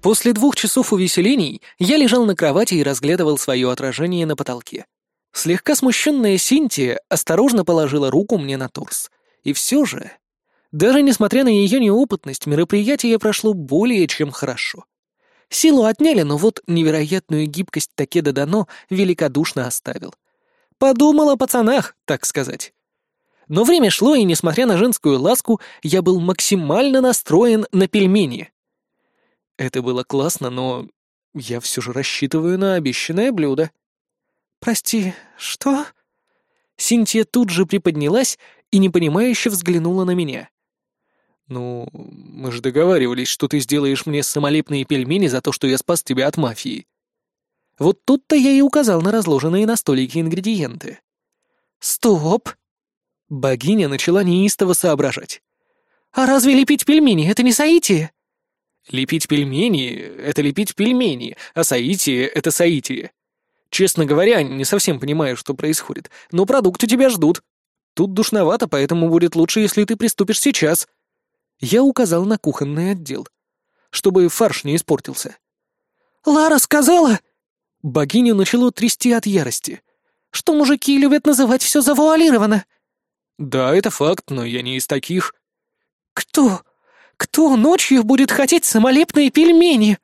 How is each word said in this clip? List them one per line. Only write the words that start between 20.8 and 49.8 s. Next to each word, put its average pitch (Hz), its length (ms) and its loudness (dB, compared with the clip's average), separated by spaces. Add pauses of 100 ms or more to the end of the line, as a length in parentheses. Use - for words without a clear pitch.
о 269 60 2
пацанах, 240 580 0 (120)
так - 200 -4
сказать. - 480 -8 (720)
Но 160 160 0
время 269 280 4
шло, - 260 2
и, 233 80 4
несмотря 175 420 0
на 196 120 2
женскую 165 420 0
ласку, 220 400 0 (220)
я 170 200 0
был 185 160 2
максимально 185 840 0
настроен 233 680 2
на 190 160 2
пельмени. 190 680 0 (1040)
Это 127 260 -6
было 127 200 -4
классно, 139 480 -4
но 127 380 -8 (460)
я 120 260 -8
всё - 200 -8
же 120 120 -10
рассчитываю 156 680 -4
на 190 160 0
обещанное 170 580 -4
блюдо. 156 380 -2 (880)
«Прости, 214 560 -4 (220)
что?» - 500 -6 (880)
Синтия 220 480 0
тут 240 260 0
же 175 160 0
приподнялась 175 720 -2 (340)
и 202 60 4
непонимающе 190 720 0
взглянула 175 540 -2
на 180 80 -2
меня. 151 360 -6 (1000)
«Ну, 123 460 -12
мы - 580 -16
же 120 100 -10
договаривались, 127 680 0
что - 180 -4
ты 143 140 0
сделаешь 139 440 -2
мне 147 180 -4
самолепные 147 600 -2
пельмени 147 420 0
за 127 140 0
то, 143 120 -4
что - 140 -4
я 131 120 0
спас - 240 -2
тебя 131 240 -2
от 151 100 -4
мафии». 123 500 -6 (920)
Вот 170 260 0
тут-то 277 320 0
я 269 140 4
и 277 100 4
указал 262 400 2
на 185 120 0
разложенные 170 540 0
на 226 100 -2
столике 131 440 -2